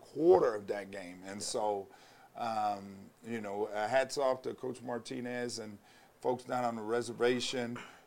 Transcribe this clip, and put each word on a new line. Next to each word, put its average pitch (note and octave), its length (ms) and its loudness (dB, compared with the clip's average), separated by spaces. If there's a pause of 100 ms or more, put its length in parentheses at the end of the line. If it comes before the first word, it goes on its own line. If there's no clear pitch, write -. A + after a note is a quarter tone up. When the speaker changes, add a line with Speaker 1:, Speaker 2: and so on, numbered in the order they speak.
Speaker 1:
quarter D#3 540 6
of G2+ 140 -6
that G2+ 220 -6
game. F#2 360 -10
And G2 100 -8
Speaker 2:
Yeah. G2+ 100 -6
Speaker 1:
so, G#2 420 0 (480)
um, G#2 600 -2 (300)
you A2+ 140 -4
know, G#2 260 -2
uh, G#2+ 200 0
hats C3 320 2
off C3 240 2
to A#2+ 120 -6
Coach B2+ 280 -8
Martinez B2 760 -6
and G#2+ 200 -12 (420)
folks B2 240 0
down B2 200 0
on A#2 120 0
the A2 60 -6
reservation. A#2+ 920 0 (300)